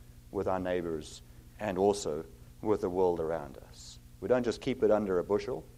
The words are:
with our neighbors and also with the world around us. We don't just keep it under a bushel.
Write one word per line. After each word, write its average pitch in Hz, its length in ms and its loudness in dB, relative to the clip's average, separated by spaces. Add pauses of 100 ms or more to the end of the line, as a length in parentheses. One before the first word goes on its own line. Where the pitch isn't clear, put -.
(300)
with 98 180 -2
our 92 100 0
neighbors 87 640 -2 (400)
and 104 160 -2
also 92 480 2 (380)
with 104 180 2
the 101 80 0
world 90 320 2
around 78 380 -4 (100)
us. - 300 -20 (220)
We 95 80 -6
don't 123 160 2
just 139 180 -2
keep 123 200 0
it 107 80 6
under 104 280 4
a 85 60 0
bushel. 104 400 -2 (120)